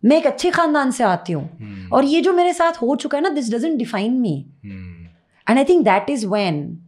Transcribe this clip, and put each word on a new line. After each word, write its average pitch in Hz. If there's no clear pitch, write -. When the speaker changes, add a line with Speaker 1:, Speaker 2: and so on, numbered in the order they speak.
Speaker 1:
मैं 285
एक 320
अच्छे 277
खानदान 302
से 254
आती 180
हूँ, 156
Speaker 2:
हम्म। 98
Speaker 1:
और 277
ये 302
जो 370
मेरे 349
साथ 339
हो 247
चुका 285
है 294
ना, 381
this 294
doesn't 233
define 220
me। 156
Speaker 2:
हम्म। 95
Speaker 1:
And 262
I 277
think 349
that 202
is 220
when 175